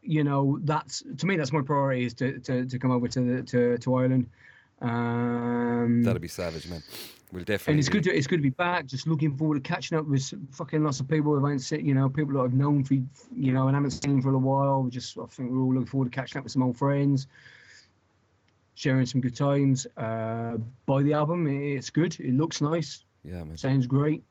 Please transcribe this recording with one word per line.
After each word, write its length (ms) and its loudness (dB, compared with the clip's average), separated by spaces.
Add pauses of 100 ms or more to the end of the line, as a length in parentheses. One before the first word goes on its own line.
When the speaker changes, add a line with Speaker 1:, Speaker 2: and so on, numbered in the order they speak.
Speaker 1:
you 220 2
know, 380 2
that's, 400 -4 (160)
to 80 -2
me, 100 2
that's 160 -2
my 100 2
priority, 440 0
is 80 -6
to, 260 -4
to, 240 -2
to 140 -6
come 140 2
over 160 0
to 120 -2
the, 220 0
to, 360 2
to 160 0
Ireland. 320 2 (540)
Um, 1200 0
Speaker 2:
That'd 200 0
be 60 -10
savage, 400 -6
man. 140 -10 (500)
We'll 120 -8
definitely 280 0
Speaker 1:
and 80 6
it's 100 2
good 140 2
Speaker 2:
be 60 2
Speaker 1:
to, 60 2
it's 100 0
good 120 2
to 40 0
be 80 4
back. 360 -2
Just 200 -8
looking 300 0
forward 260 0
to 60 -12
catching 300 -2
up 80 -4
with 140 2
s-, 140 -8 (180)
fucking 300 -2
lots 180 0
of 80 -4
people 300 2
who 60 2
I 60 2
haven't 80 -2
seen, 260 -4
you 80 2
know, 160 4
people 260 -2
that 60 2
I've 140 2
known 300 4
for, 100 0
you 580 -2
know, 140 4
and 80 4
haven't 160 2
seen 320 0
for 100 2
a 60 4
while. 500 2
Just, 300 -10
I 80 -10
think 240 -8
we're 100 0
all 140 2
looking 120 0
forward 240 0
to 60 -10
catching 220 -6
up 60 -8
with 100 -12
some 80 2
old 160 0
friends, 480 2 (1500)
sharing 320 2
some 160 0
good 160 -2
times. 500 2 (120)
Uh, 580 -4 (300)
buy 160 2
the 100 4
album. 360 0
It's 420 -4
good. 280 0
It 140 -2
looks 300 0
nice. 420 -2 (200)
Speaker 2:
Yeah, 200 -10
man. 140 -14
Speaker 1:
Sounds 280 2
great. 440 2